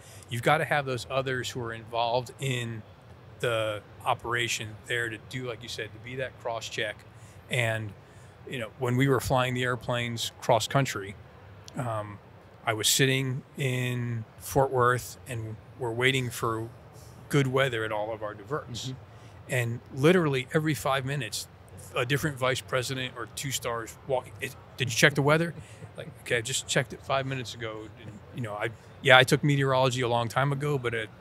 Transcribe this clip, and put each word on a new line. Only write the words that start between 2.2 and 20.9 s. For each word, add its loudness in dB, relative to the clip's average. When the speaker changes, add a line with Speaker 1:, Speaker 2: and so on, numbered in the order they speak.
Speaker 1:
in -4
the 0
operation -2
there -2
to -8
do, -8
like -8
you -14
said, -8
to -18
be -12
that -6
cross -6
check. -4
And, 0
you -8
know, -8
when 2
we 4
were 4
flying 2
the 0
airplanes -2
cross 4
country, 0
um, -6
I 2
was 2
sitting 2
in -2
Fort 4
Worth 2
and -8
we're -2
waiting 2
for -2
good 4
weather 2
at -2
all -2
of -8
our -6
diverts. -8
Speaker 2:
Mm-hmm. -8
Speaker 1:
And 0
literally 4
every 2
five 0